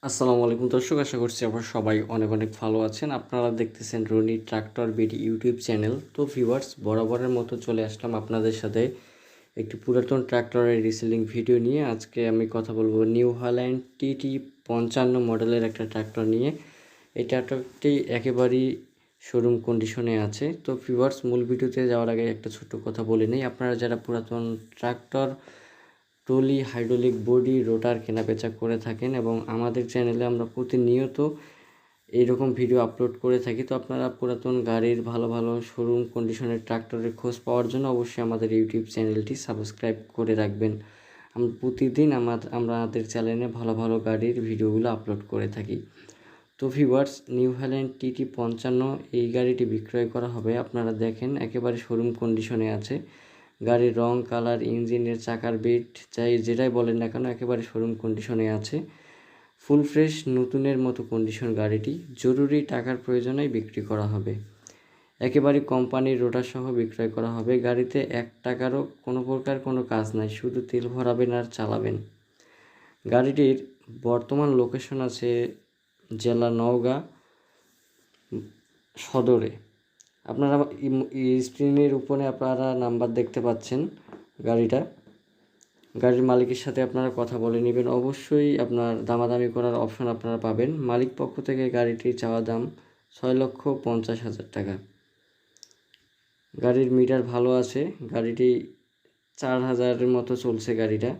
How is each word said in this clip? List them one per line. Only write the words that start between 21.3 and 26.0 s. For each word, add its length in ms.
ভিডিওতে 440
যাওয়ার 220
আগে 200
একটা 200
ছোট্ট 220
কথা 200
বলে 240
নেই। 160
আপনারা 320
যারা 220
পুরাতন 460
ট্রাক্টর, 540